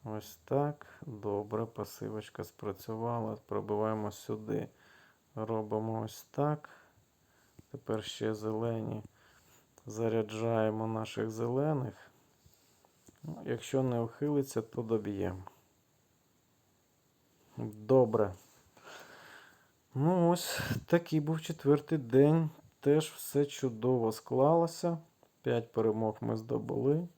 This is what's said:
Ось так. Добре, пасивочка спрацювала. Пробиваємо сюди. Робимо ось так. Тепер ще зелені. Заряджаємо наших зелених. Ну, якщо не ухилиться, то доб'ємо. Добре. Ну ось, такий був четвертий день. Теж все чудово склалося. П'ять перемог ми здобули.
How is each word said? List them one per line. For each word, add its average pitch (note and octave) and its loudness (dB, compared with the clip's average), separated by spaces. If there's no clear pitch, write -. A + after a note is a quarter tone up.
Ось G#2+ -10
так. C#3+ -2
Добре, G#2+ -4
пасивочка G#2+ -10
спрацювала. A2 -6
Пробиваємо G#2+ -2
сюди. A2 -6
Робимо A2 -2
ось - -10
так. D3+ -2
Тепер A2 -6
ще A2 -4
зелені. A2 -4
Заряджаємо A2 0
наших A2 -4
зелених. B2+ -2
Ну, D#3 -12
якщо C3 -2
не A#2+ 0
ухилиться, C#3 -2
то - -8
доб'ємо. G2+ -2
Добре. A2 4
Ну E3+ 4
ось, - 0
такий E3+ 2
був D#3 0
четвертий D3+ 2
день. D3 6
Теж D#3 4
все - 0
чудово A#2+ 0
склалося. E3 2
П'ять A#2+ 0
перемог A2 2
ми A2+ -2
здобули. A#2+ 0